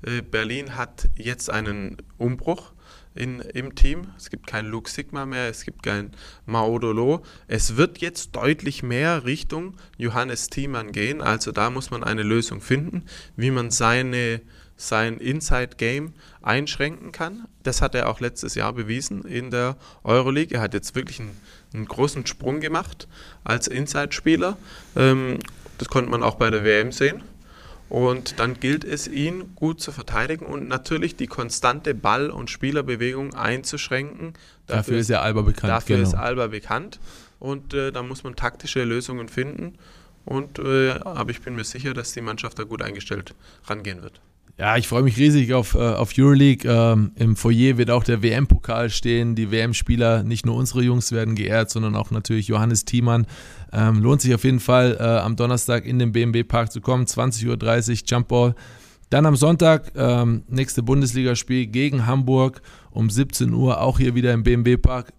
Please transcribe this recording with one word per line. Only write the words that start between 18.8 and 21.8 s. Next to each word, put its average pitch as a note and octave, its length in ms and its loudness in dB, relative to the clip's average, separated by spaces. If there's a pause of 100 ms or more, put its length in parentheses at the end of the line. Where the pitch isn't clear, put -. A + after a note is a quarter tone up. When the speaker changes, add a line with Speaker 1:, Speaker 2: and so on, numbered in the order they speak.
Speaker 1:
in B2 260 -8
der B2 260 -4 (280)
Euroleague. C3+ 500 0
Er B2 80 -2
hat G2+ 100 -4
jetzt G2+ 220 -8
wirklich - 260 -8
einen, G#2 160 -14 (380)
einen A2 100 -8